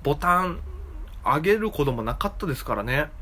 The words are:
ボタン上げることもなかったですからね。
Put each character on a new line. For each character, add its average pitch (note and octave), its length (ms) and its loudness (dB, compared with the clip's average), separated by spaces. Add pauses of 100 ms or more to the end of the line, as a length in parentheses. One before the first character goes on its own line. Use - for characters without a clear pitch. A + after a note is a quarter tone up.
ボ C#3+ 120 2
タ F3 260 4
ン F3 180 -4 (640)
上 C#3 160 4
げ F#3+ 180 4
る G#3+ 140 0
こ D3 140 2
と C3+ 80 2
も A2+ 100 -2
な A#2+ 120 -2
か - 120 -2
っ G3+ 100 -2
た G#3 100 -4
で C#3 80 0
す - 100 -10
か A#2+ 100 0
ら G2+ 80 -2
ね。 C3 260 0 (120)